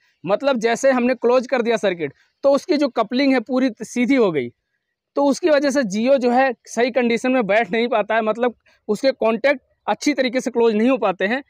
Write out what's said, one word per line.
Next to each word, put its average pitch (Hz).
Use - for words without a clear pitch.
मतलब 247
जैसे 233
हमने 247
close 240
कर 254
दिया 226
circuit, 170
तो 277
उसकी 285
जो 285
कपलिंग 254
है 254
पूरी 254
त-, 220
सीधी 247
हो 214
गई, 127
तो 285
उसकी 285
वजह 285
से 277
Jio 226
जो 240
है 254
सही 240
condition 240
में 254
बैठ 202
नहीं 233
पाता 214
है, 226
मतलब 226
उसके 262
contact 233
अच्छी 277
तरीके 254
से -
close 233
नहीं 220
हो 262
पाते 196
हैं। 262